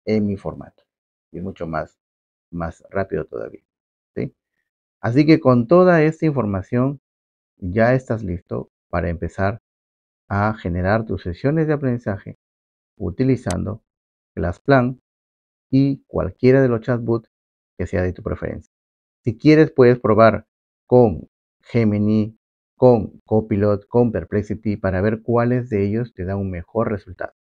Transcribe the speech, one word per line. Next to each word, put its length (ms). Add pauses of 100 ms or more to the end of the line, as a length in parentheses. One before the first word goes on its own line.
en 220
mi 100
formato. 460 (500)
Y 60
es 60
mucho 240
más, 320 (500)
más 400
rápido 340
todavía, 380 (540)
¿sí? 160 (680)
Así 260
que 140
con 280
toda 340
esta 240
información 720 (640)
ya 320
estás 300
listo 460 (200)
para 180
empezar 520 (680)
a 260
generar 520
tus 160
sesiones 440
de 80
aprendizaje 600 (640)
utilizando 840 (520)
ClassPlan 680 (680)
y 360
cualquiera 540
de 80
los 120
chatbots 500 (480)
que 80
sea 160
de 100
tu 100
preferencia. 500 (520)
Si 140
quieres, 320
puedes 300
probar 460 (400)
con 420 (340)
Gemini, 720 (400)
con 480
Copilot, 600
con 240
Perplexity, 680
para 240
ver 220
cuáles 480
de 140
ellos 280
te 120
dan 140
un 120
mejor 400
resultado. 520